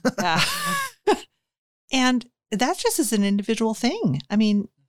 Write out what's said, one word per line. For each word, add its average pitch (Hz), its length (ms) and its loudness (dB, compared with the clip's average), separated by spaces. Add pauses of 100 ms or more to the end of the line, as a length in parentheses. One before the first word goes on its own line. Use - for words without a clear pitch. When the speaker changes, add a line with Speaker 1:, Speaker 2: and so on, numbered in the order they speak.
Speaker 1:
<laughs> 247 140 -2
Speaker 2:
Yeah. 170 200 0 (680)
<laughs> - 80 4 (760)
And 254 340 2 (260)
that's 247 300 0
just 453 180 0
as 226 140 0
an 202 100 2
individual 214 500 0
thing. 240 560 0
I 202 60 -2
mean, 208 320 2 (220)